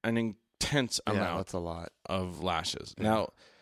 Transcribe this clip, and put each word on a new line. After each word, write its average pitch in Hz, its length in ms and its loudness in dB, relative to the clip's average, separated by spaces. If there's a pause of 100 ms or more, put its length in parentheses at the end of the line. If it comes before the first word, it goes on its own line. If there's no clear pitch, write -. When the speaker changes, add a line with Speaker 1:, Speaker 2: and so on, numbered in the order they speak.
Speaker 1:
an 117 120 2
intense - 880 0
Speaker 2:
Yeah, 104 80 2
Speaker 1:
amount 90 240 2
Speaker 2:
that's 95 160 -4
a 92 40 0
lot. 85 320 -6 (140)
Speaker 1:
of 90 380 -2
lashes. 85 560 -2
Speaker 2:
Yeah. 101 60 -2
Speaker 1:
Now, 110 280 4 (300)